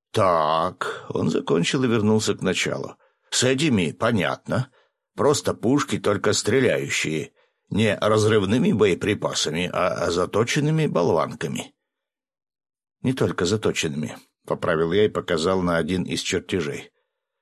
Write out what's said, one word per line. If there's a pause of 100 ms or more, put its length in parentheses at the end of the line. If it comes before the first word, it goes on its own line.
(120)
«Так»,
он
закончил
и
вернулся
к
началу. (340)
«С
этими
понятно. (460)
Просто
пушки,
только
стреляющие. (380)
Не
разрывными
боеприпасами,
а
заточенными
болванками». (1300)
«Не
только
заточенными», (300)
поправил
я
и
показал
на
один
из
чертежей. (520)